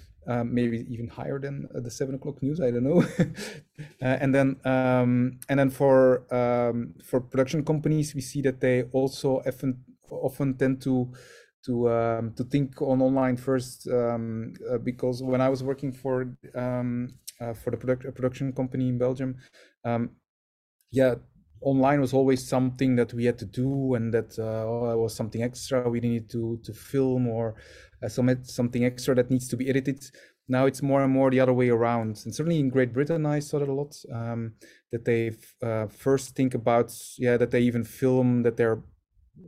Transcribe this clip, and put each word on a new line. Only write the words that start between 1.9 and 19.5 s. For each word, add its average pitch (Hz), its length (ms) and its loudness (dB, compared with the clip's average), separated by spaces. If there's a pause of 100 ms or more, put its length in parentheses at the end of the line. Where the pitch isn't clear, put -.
o'clock 143 300 -8
news, 151 180 -2
I 127 80 2
don't 120 140 0
know. 160 200 6 (140)
<laughs> 156 160 2 (680)
Uh, 131 200 2
and 135 140 4
then, 135 200 4 (100)
um, 127 720 2 (100)
and 139 100 2
then 135 100 4
for, 131 540 6 (100)
um, 120 600 0 (100)
for - 160 -2
production 131 440 -2
companies, 156 500 0
we 139 80 -6
see 139 200 -6
that 131 180 0
they 127 240 2 (100)
also 131 520 0
often, 131 380 -4 (260)
often 135 480 -4
tend 131 240 0
to, 127 300 -2 (540)
to, 120 240 0
um, 117 440 0
to 131 100 -6
think 135 380 -2
on 131 200 2
online 131 360 2
first, 127 500 -4
um, 117 680 -2 (160)
uh, 123 80 -2
because 123 460 -4
when 127 180 2
I 131 80 4
was 131 140 -2
working 135 280 -4
for, 127 420 -4 (220)
um, 123 580 -4 (280)
uh, 117 120 -8
for - 180 -6
the 113 60 -4
product-, 127 280 -4
a 135 60 -10
production 127 420 -4
company 127 360 -2
in 123 80 -2
Belgium, 131 400 -2 (460)